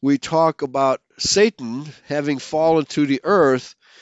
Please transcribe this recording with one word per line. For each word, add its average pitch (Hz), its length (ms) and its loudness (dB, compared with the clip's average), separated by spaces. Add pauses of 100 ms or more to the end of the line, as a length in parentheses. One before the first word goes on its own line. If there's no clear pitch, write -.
we 139 160 2
talk 160 440 -2
about 135 380 -2 (180)
Satan 147 680 -2 (200)
having 143 340 -2
fallen 160 460 0
to 147 200 -2
the 135 160 -2
earth. 151 540 2 (240)